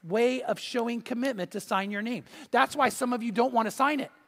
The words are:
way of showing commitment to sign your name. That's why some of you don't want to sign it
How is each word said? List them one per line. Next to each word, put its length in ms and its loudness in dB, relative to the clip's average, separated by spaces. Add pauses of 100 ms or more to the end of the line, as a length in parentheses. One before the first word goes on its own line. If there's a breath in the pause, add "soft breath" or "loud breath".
way 400 2
of 160 -2
showing 420 -2
commitment 500 -4
to 80 -4
sign 300 -2
your 140 -4
name. 200 -6 (280 loud breath)
That's 240 4
why 140 4
some 240 -2
of 100 -4
you 80 -2
don't 220 2
want 140 2
to 40 -4
sign 280 2
it 120 -6 (160)